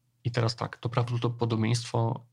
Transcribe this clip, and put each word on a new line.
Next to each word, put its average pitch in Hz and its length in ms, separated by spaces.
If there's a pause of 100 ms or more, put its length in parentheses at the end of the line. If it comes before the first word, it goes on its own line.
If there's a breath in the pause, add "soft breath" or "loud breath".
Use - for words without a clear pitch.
(240)
I 120 60
teraz 117 260
tak, - 200
to - 120
prawdopodobieństwo 117 1400